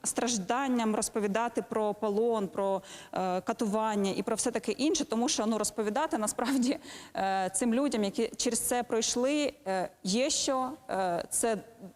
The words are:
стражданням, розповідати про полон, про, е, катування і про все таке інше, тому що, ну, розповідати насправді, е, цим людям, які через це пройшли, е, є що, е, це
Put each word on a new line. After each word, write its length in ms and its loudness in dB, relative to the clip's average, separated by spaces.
стражданням, 920 0
розповідати 640 0
про 320 -2
полон, 540 2
про, 340 0
е, 280 0
катування 760 0
і 80 -2
про 120 0
все 160 0
таке 200 -2
інше, 340 2
тому 240 0
що, 160 0
ну, 120 2
розповідати 600 0
насправді, 640 0
е, 380 0
цим 200 2
людям, 300 2
які 340 0
через 220 0
це 240 0
пройшли, 680 2
е, 220 0
є 260 2
що, 420 0
е, 400 0
це 280 0